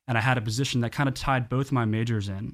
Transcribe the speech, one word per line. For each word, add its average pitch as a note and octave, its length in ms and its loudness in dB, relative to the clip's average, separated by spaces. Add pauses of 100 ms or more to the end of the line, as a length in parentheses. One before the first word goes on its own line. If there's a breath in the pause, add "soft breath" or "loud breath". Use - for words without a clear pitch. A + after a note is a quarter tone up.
and B2 100 0
I A2+ 40 2
had B2+ 160 4
a A#2+ 40 -2
position A#2+ 400 0
that A#2 100 0
kinda C#3 200 0
tied B2+ 360 0
both C3 240 -2
my B2 140 2
majors A2 420 0
in, G2 260 -8